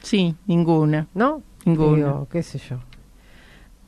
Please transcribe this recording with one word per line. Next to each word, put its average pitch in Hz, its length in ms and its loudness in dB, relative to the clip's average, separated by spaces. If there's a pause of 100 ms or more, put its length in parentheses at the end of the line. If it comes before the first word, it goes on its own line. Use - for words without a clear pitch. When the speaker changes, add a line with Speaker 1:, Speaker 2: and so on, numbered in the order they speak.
Speaker 1:
Sí, 175 320 0 (120)
ninguna. 156 680 2
Speaker 2:
¿No? 277 260 -2 (240)
Speaker 1:
Ninguna. 156 300 2
Speaker 2:
Digo, 143 360 -2
qué 170 120 -4
sé - 160 -12
yo. - 180 -12 (1120)